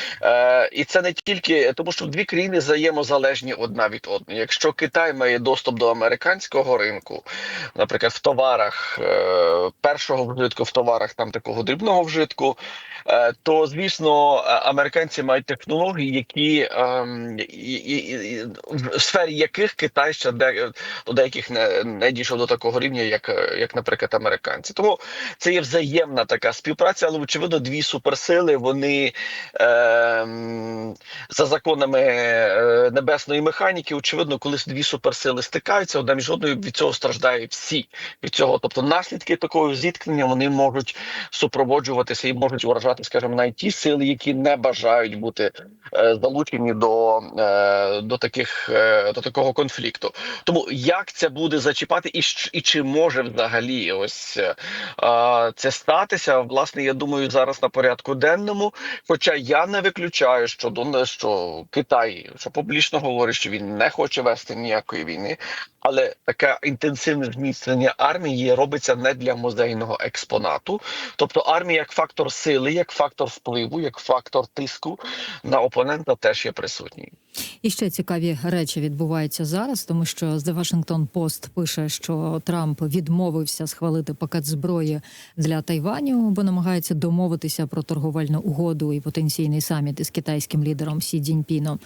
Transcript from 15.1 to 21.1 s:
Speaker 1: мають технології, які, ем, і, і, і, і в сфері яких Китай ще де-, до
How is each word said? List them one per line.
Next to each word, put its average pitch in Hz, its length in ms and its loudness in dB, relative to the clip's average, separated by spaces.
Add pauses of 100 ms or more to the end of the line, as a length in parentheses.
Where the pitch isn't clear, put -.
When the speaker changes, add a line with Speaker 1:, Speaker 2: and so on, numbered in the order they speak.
Speaker 1:
мають 131 220 2
технології, 156 680 -2
які, 147 580 0
ем, 120 680 -2
і, - 40 -6
і, 127 540 -6
і, 107 360 -6
і 113 120 -8 (260)
в 131 300 -2
сфері 170 320 2
яких 156 400 0
Китай 151 400 0
ще - 180 0
де-, 120 400 0 (360)
до 127 60 -4